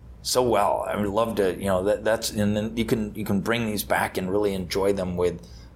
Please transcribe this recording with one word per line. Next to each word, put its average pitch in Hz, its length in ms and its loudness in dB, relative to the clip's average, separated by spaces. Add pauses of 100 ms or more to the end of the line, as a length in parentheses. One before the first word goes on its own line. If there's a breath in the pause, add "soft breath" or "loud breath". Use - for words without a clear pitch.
(220)
so - 200 2
well. 98 440 2
I - 100 -2
would 104 120 0
love 110 280 0
to, 92 200 2
you 98 100 -4
know, 92 180 2
that, 104 200 2
that's, 110 260 0
and 104 260 2
then 110 200 -2
you 113 80 0
can, 110 300 -2
you 107 100 -6
can 98 160 0
bring 113 260 0
these 104 180 -4
back 98 340 0
and 92 120 -2
really 101 220 2
enjoy 95 400 0
them 90 240 -4
with, 87 300 0 (300 loud breath)